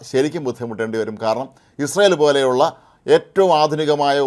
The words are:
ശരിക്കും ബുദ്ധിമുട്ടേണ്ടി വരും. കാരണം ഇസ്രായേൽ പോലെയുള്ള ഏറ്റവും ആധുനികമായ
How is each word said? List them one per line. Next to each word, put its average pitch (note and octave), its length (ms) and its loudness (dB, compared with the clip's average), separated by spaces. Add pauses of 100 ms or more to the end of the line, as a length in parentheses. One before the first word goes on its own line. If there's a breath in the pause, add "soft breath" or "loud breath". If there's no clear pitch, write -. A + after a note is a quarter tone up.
(100)
ശരിക്കും D3 380 -2
ബുദ്ധിമുട്ടേണ്ടി A2+ 540 -8
വരും. G#2+ 220 -8
കാരണം A2+ 240 -2 (380 soft breath)
ഇസ്രായേൽ F#3+ 360 2
പോലെയുള്ള C#3 400 2 (540 soft breath)
ഏറ്റവും F#3 360 2 (100)
ആധുനികമായ D3 640 0